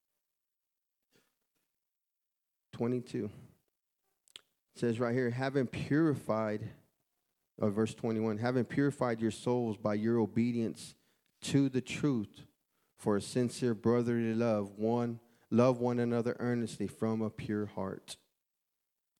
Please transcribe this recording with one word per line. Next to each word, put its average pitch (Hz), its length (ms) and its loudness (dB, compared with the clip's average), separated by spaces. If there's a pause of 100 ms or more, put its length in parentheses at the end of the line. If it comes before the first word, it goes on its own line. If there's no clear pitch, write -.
(2750)
twenty-two. 120 580 -2 (1400)
It - 60 -20
says 117 180 0
right 120 160 0
here, 127 160 0
"Having 131 360 0
purified," 110 1040 0 (880)
uh, 107 120 2
verse 110 240 0
twenty-one, 110 420 -2
"having 123 260 0
purified 131 560 0
your 113 120 2
souls 120 440 -2
by 107 200 -2
your 113 240 2
obedience 113 720 0 (480)
to 139 260 4
the 127 140 0
truth - 640 -4 (500)
for 104 220 0
a 95 40 0
sincere 123 520 0
brotherly 117 600 2
love, 104 420 0
one, 117 420 0 (300)
love 120 300 6
one 120 200 0
another 120 380 0
earnestly 117 480 -2
from 110 380 -2
a 107 80 -2
pure 104 340 -4
heart." 98 520 -8 (1000)